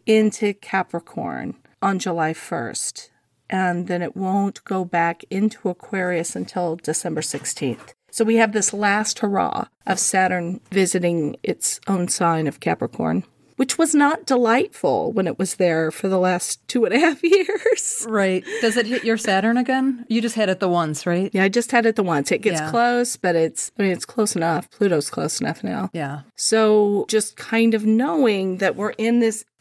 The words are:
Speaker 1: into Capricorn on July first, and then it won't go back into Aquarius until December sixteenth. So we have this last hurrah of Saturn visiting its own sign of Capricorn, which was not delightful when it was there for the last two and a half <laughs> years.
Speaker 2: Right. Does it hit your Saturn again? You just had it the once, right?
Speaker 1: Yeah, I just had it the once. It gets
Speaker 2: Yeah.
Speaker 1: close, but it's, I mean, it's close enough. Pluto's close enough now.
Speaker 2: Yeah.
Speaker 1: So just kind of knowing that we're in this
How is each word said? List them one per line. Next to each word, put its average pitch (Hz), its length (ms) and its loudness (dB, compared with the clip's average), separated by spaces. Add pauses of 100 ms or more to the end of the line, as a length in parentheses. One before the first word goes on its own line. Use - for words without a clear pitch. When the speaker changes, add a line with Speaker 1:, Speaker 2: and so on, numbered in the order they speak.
Speaker 1:
into 214 480 2
Capricorn - 1000 -6 (260)
on 190 160 0
July 165 340 -2
first, - 760 -8 (400)
and 180 380 -2
then 175 140 -2
it - 140 -8
won't 190 480 -2
go 190 200 -2
back 170 440 -2
into 208 400 -2
Aquarius 180 680 -4
until 180 400 -4
December 156 460 -4
sixteenth. - 720 -6 (180)
So 226 120 0
we 226 120 4
have 226 160 4
this 208 200 0
last 208 460 -2
hurrah - 480 -2 (200)
of 190 120 0
Saturn 180 600 0 (100)
visiting 175 720 0
its - 440 -4
own 180 220 0
sign 165 380 0
of - 140 -6
Capricorn, - 640 -2 (320)
which - 220 0
was 330 160 2
not 294 320 2
delightful 247 880 2
when 190 140 0
it - 120 -4
was - 180 -4
there 160 340 2
for - 180 -4
the 190 100 2
last 185 500 -2
two 240 160 2
and 190 100 2
a 247 40 4
half 320 240 2
<laughs> - 20 2
years. 381 840 2
Speaker 2:
Right. 190 360 2 (160)
Does 220 160 0
it 233 100 2
hit 240 180 -4
your 226 120 2
Saturn 214 400 2
again? 254 520 0
You 226 120 0
just 226 160 -2
had 214 120 2
it 185 120 -2
the 190 80 2
once, 165 380 0
right? 180 260 0
Speaker 1:
Yeah, 190 120 2
I 196 40 4
just 226 240 0
had 233 140 4
it 220 100 2
the 214 60 2
once. 160 280 0
It - 120 0
gets 170 180 0
Speaker 2:
Yeah. 156 100 -4
Speaker 1:
close, 240 460 0
but 180 180 0
it's, - 440 0
I 208 40 0
mean, 190 100 2
it's - 120 -6
close - 320 -2
enough. 165 340 -2
Pluto's 175 400 0
close 156 300 -4
enough - 240 -6
now. 190 280 -4
Speaker 2:
Yeah. 143 280 -6 (160)
Speaker 1:
So 214 720 2
just 214 280 -2
kind 226 380 2
of 214 120 -2
knowing 220 720 2
that 190 180 0
we're 208 220 -2
in 233 220 2
this 226 240 0 (160)